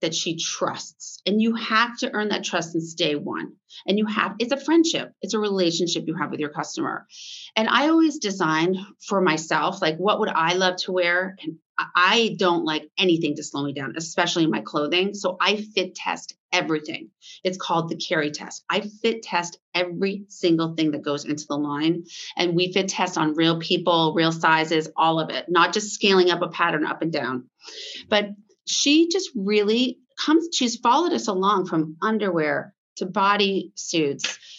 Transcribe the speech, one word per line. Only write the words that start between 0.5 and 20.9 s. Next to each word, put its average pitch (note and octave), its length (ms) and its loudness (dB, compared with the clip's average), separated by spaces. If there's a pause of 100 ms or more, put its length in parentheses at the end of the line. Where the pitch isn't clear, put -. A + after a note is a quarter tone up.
and G#3 120 2
you A3+ 140 4
have A3+ 460 0
to - 120 -4
earn G#3 180 -2
that G3+ 140 -2
trust E3 280 -2
since E3 240 -4
day D#3 180 2
one. E3 400 -6 (320)
And G3+ 140 2
you G#3+ 80 0
have, G#3 320 -2
it's A#3 120 0
a C4+ 80 -2
friendship. D#4+ 640 2
It's F#3+ 140 -4
a G#3+ 40 2
relationship F3 680 0
you D#3+ 80 -4
have D3 160 -4
with C#3 80 -8
your D3 100 -2
customer. C#3+ 560 -6 (500)
And A3 140 2
I C#4 200 4
always D#4+ 280 4
design F#3 680 0 (220)
for G3 160 0
myself, D#3+ 600 0
like, D#3+ 140 0
what F#3 220 0
would - 100 0
I E3 240 2
love F#3 240 2
to - 140 -6
wear? F3+ 520 0
And E3 140 -8 (200)
I, E3 80 -2 (100)
I F#3+ 440 4
don't F3 260 4
like D#3 320 -2
anything E3 380 2
to D3 80 -10
slow C#3+ 200 -6
me C#3+ 100 -4
down, C#3 220 -8
especially E3 520 0
my D3+ 140 0
clothing. F3 520 -2
So F#3 260 -4
I G3 180 2
fit G#3 360 -4
test - 400 -8 (180)
everything. D#3+ 580 -4 (340)
It's F#3 140 -2
called E3 320 -2
the E3 80 -6
Carrie D#3 340 -2
test. - 380 -14
I F#3 120 0
fit A3+ 400 -4
test F3 380 -4 (160)
every F3+ 540 -2
single E3 460 0
thing D#3+ 160 0